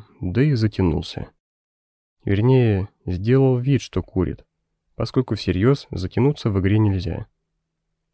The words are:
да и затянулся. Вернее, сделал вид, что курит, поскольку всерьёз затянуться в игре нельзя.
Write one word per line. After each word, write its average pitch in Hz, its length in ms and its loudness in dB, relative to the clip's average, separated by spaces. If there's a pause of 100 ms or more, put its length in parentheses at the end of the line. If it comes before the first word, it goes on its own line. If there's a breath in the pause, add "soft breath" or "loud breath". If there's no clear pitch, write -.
(220)
да 92 200 -2
и 147 120 2
затянулся. 95 760 -2 (960)
Вернее, 107 640 2 (160)
сделал 123 520 2
вид, 127 240 0
что - 200 -6
курит, 80 440 -4 (500)
поскольку 117 400 -4
всерьёз 104 560 0
затянуться 117 580 -2
в 98 100 0
игре 98 200 2
нельзя. 95 480 -2 (880)